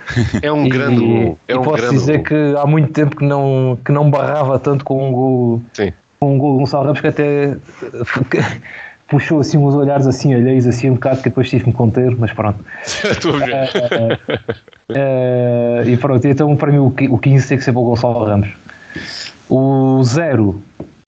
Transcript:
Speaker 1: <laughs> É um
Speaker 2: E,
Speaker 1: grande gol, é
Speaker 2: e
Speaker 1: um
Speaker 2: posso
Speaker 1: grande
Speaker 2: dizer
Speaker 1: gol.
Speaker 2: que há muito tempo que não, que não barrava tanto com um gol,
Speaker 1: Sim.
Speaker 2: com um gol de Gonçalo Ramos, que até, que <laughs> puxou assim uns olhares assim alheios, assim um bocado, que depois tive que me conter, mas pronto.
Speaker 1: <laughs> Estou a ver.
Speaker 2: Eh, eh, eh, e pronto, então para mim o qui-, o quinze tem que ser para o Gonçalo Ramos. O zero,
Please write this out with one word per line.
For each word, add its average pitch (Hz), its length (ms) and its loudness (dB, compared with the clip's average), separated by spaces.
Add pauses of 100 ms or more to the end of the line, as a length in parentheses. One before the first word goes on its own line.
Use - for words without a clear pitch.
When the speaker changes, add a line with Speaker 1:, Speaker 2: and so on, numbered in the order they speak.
(100)
Speaker 1:
<laughs> 113 320 -2
É 147 80 -2
um 147 160 0
Speaker 2:
E, - 20 2
Speaker 1:
grande 127 320 2
gol, 113 460 0
é 120 60 -4
Speaker 2:
e 127 40 0
Speaker 1:
um 127 60 0
Speaker 2:
posso 151 200 0
Speaker 1:
grande 123 120 0
Speaker 2:
dizer 135 220 2
Speaker 1:
gol. - 80 0
Speaker 2:
que 151 360 0
há 143 60 0
muito 156 260 2
tempo 147 240 0
que 143 80 -4
não, 135 600 0
que 147 80 0
não 147 180 2
barrava 135 480 0
tanto 139 260 -2
com 135 240 -2
um 131 40 -2
gol, 123 500 0 (100)
Speaker 1:
Sim. 92 200 -2 (260)
Speaker 2:
com 139 160 2
um 135 40 2
gol 139 160 2
de 131 60 2
Gonçalo 139 260 0
Ramos, 139 140 0
que 156 60 -2
até, 143 500 0 (720)
que - 100 0 (360)
<laughs> - 320 -20
puxou 151 320 0
assim 143 180 0
uns 143 200 4
olhares 139 320 2
assim 131 260 0
alheios, 123 320 4
assim 123 240 0
um 127 40 4
bocado, 110 240 -2
que - 100 -2
depois 120 200 0
tive 117 140 0
que 120 80 2
me - 60 0
conter, 120 420 2
mas 110 140 -2
pronto. 107 260 -2 (120)
Speaker 1:
<laughs> - 140 -16
Estou 190 520 -2
a - 20 -2
ver. 135 160 -2
Speaker 2:
Eh, 135 140 -2 (220)
eh, 117 280 0 (720)
eh, 123 960 0
e 120 100 4
pronto, 131 300 2
então 143 300 2
para 143 160 0
mim 143 60 4
o 135 120 4
qui-, 131 180 0
o 117 80 2
quinze 135 320 4
tem 135 100 0
que 135 60 -4
ser 131 80 0
para 120 80 0
o 120 40 2
Gonçalo 120 400 0
Ramos. 101 240 0 (1000)
O 131 540 2
zero, 120 580 0 (460)